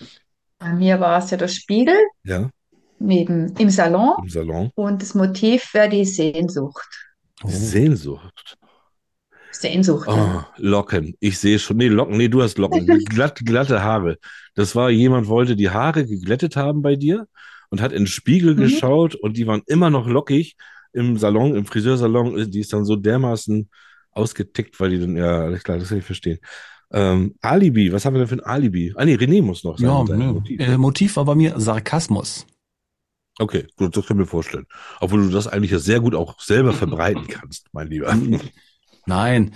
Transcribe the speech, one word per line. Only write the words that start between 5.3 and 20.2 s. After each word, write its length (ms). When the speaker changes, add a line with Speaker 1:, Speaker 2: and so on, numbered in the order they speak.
Speaker 1:
wäre 140
die 160
Sehnsucht. 840
Speaker 3:
Oh. 60
Speaker 2:
Sehnsucht. 1080
Speaker 1:
Sehnsucht, 560
ja. 380
Speaker 2:
Oh, 120
Locken. 600
Ich 200
sehe 200
schon. 200
Nee, 100
Locken. 280
Nee, 120
du 140
hast 160
Locken. 280
Speaker 1:
<laughs> 200
Speaker 2:
Glatt, 380
glatte 380
Haare. 360
Das 220
war, 140
jemand 380
wollte 280
die 140
Haare 360
geglättet 500
haben 260
bei 140
dir 300
und 120
hat 100
in 100
den 40
Spiegel 480
Speaker 1:
Mhm. 60
Speaker 2:
geschaut 540
und 220
die 100
waren 200
immer 240
noch 160
lockig 500